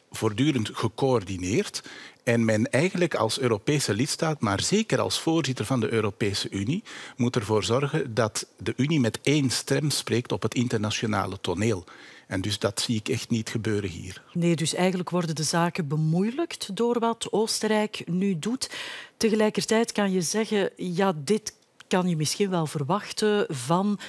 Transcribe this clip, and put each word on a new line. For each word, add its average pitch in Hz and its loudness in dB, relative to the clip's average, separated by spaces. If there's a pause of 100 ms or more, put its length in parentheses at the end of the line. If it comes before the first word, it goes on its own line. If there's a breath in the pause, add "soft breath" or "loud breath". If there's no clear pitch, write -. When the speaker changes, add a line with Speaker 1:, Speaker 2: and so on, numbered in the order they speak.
(120)
Speaker 1:
voortdurend 113 0
gecoördineerd. 104 -2 (400 loud breath)
En 117 4
men 110 2
eigenlijk 175 2
als - 0
Europese 127 0
lidstaat, 151 0
maar 98 2
zeker 202 2
als 107 0
voorzitter 156 0
van 131 0
de 107 0
Europese 104 -2
Unie, 113 -2 (340 loud breath)
moet 120 0
ervoor 104 2
zorgen 135 0
dat 110 0 (120)
de 98 -6
Unie 147 2
met 113 2
één 139 2
stem 147 0
spreekt - -2
op 107 -2
het - -2
internationale 104 0
toneel. 95 0 (440 loud breath)
En 95 -2
dus 104 -2
dat 104 0
zie 120 0
ik 107 -2
echt 120 -2
niet 117 0
gebeuren 104 -2
hier. 90 -12 (100)
Speaker 2:
Nee, 170 2
dus 156 -2
eigenlijk 185 0
worden 170 -2
de 151 -4
zaken 170 0
bemoeilijkt 185 0
door 233 0
wat 226 -2
Oostenrijk 214 0
nu 185 0
doet. 226 -4 (480 loud breath)
Tegelijkertijd 220 2
kan 202 0
je 185 2
zeggen, 208 0
ja, 180 0 (100)
dit 208 0 (340)
kan 185 2
je 170 2
misschien 156 0
wel 170 2
verwachten 202 0
van 170 0